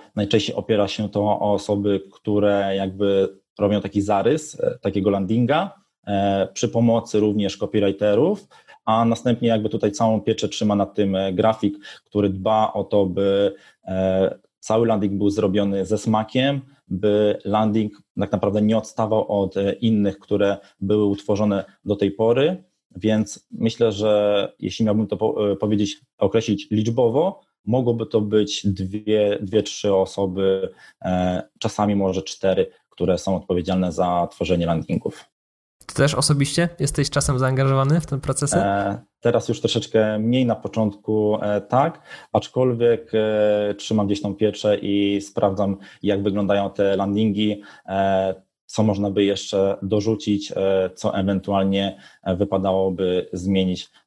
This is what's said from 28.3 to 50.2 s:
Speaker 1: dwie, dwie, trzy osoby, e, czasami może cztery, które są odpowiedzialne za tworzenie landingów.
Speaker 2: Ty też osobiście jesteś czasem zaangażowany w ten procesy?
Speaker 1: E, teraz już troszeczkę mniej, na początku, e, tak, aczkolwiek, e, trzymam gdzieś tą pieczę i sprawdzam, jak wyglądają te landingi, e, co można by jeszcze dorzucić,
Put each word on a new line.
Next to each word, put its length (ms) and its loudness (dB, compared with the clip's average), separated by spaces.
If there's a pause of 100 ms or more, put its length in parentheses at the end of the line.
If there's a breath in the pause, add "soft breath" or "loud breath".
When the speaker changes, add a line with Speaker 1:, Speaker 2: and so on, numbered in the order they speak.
Speaker 1:
dwie, 720 0
dwie, 220 0
trzy 320 -2
osoby, 760 0 (320 loud breath)
e, 420 -2 (160)
czasami 360 -2
może 260 0
cztery, 500 -2 (180 soft breath)
które 280 0
są 180 -2
odpowiedzialne 560 -2
za 400 0
tworzenie 340 -2
landingów. 600 -4 (600)
Speaker 2:
Ty 100 -14
też 200 2
osobiście 540 0 (100)
jesteś 300 -2
czasem 300 -2
zaangażowany 600 2
w 40 -4
ten 160 -6
procesy? 360 -2
Speaker 1:
E, 420 0 (200)
teraz 300 0
już 100 -2
troszeczkę 600 0
mniej, 260 2
na 100 0
początku, 840 -2
e, 200 -2
tak, 400 0 (320 loud breath)
aczkolwiek, 800 0
e, 600 2
trzymam 320 0
gdzieś 140 -2
tą 140 -4
pieczę 420 0
i 440 0
sprawdzam, 560 -2 (260 loud breath)
jak 200 0
wyglądają 460 0
te 260 0
landingi, 680 -2 (240 loud breath)
e, 640 -2 (200)
co 140 -2
można 280 0
by 120 2
jeszcze 580 0
dorzucić, 680 -2